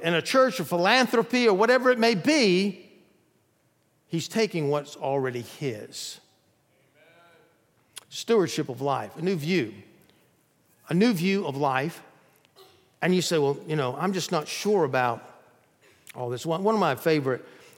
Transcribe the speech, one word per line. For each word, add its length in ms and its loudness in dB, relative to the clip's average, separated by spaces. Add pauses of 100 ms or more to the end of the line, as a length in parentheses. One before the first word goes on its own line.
in 120 0
a 80 2
church 380 2
or 40 -4
philanthropy 800 2
or 60 6
whatever 380 4
it 80 2
may 160 4
be, 760 2 (1160)
he's 220 -6
taking 420 -2
what's 260 -4
already 460 -4
his. 760 -12 (760)
Amen. 1120 -20
Stewardship 600 0
of 100 -10
life, 360 -2
a 60 -12
new 140 0
view, 380 -2 (1120)
a 60 -2
new 180 4
view 320 0
of 120 -6
life. 460 -2 (1000)
And 120 2
you 80 4
say, 160 0
"Well, 300 2
you 80 -4
know, 240 -2
I'm 140 -2
just 180 -6
not 160 -2
sure 380 0
about 440 -2 (840)
all 160 -8
this." 160 -8
One, 160 -2
one 120 2
of 60 2
my 140 2
favorite 500 0 (340)